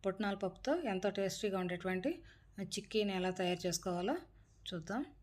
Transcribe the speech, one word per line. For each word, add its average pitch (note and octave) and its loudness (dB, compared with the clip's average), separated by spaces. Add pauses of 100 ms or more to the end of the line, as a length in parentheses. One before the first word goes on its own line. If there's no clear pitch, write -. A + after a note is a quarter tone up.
పుట్నాల G3 2
పప్పుతో F#3+ 0 (200)
ఎంతో F#3 2
టేస్టీగా G3 0
ఉండేటువంటి F#3 0 (640)
చిక్కీని G#3 2
ఎలా F3+ 4 (100)
తయారు F3 2
చేసుకోవాలో F3+ 0 (540)
చూద్దాం. F#3+ -4 (200)